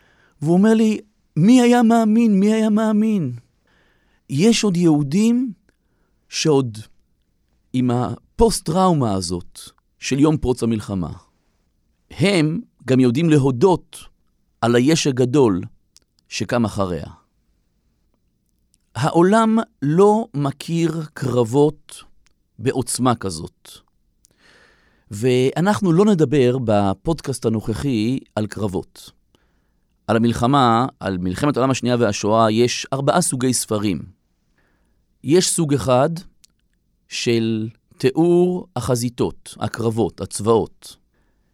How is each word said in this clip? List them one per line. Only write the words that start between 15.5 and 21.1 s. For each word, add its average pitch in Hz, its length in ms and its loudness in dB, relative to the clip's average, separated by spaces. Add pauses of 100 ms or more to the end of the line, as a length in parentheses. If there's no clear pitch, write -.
שקם 120 360 -4
אחריה. 95 420 -4 (1900)
העולם 202 640 2 (240)
לא 202 520 2
מכיר 160 680 -4 (120)